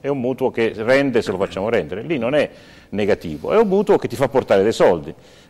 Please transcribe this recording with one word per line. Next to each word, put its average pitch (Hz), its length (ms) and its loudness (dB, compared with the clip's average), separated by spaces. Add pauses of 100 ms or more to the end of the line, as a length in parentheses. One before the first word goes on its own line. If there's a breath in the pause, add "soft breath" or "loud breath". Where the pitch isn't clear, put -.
è 135 80 -8
un 139 120 -4
mutuo 127 300 -2
che 113 260 -2
rende 120 460 2
se - 80 -4
lo 95 80 -4
facciamo 95 320 -4
rendere, 95 320 -2
lì 151 160 -4
non 120 160 -2
è 143 160 2 (400 loud breath)
negativo, 165 600 -2
è 196 80 4
un 226 100 4
mutuo 196 280 2
che - 100 0
ti 113 100 -8
fa 131 120 0
portare 110 340 2
dei 110 100 2
soldi. 87 420 2 (360 loud breath)